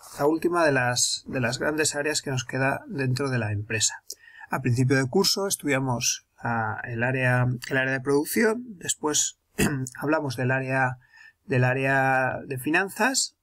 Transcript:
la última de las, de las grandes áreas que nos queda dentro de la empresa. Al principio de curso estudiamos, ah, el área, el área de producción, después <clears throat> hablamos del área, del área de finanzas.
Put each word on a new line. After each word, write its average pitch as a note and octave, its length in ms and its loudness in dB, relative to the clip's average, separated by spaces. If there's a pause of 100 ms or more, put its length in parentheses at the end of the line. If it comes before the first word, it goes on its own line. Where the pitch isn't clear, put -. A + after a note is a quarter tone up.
(200)
la C#3+ 60 4
última E3 380 2
de D3+ 60 4
las, B2 560 0
de C3+ 140 -4
las A#2+ 180 0
grandes D3+ 380 0
áreas D3 260 -2
que D3 80 -6
nos B2+ 140 -2
queda C3+ 420 -2
dentro C3+ 420 -2
de B2+ 100 0
la G#2+ 120 -2
empresa. G#2 540 -2 (460)
Al D#3 100 -2
principio C3 360 2
de C3 120 2
curso G3 400 2
estudiamos, C3+ 800 -2 (100)
ah, A2+ 460 -4
el A#2 180 -4
área, B2+ 420 2 (240)
el C3+ 80 -2
área C3 160 0
de C3+ 80 -2
producción, G#3+ 640 2 (160)
después - 600 -2 (160)
<clears throat> C#3 420 -2
hablamos C#3+ 380 0
del C3 160 0
área, C3 460 0 (460)
del B2+ 200 2
área C3+ 840 2
de C#3 140 -6
finanzas. G3 840 0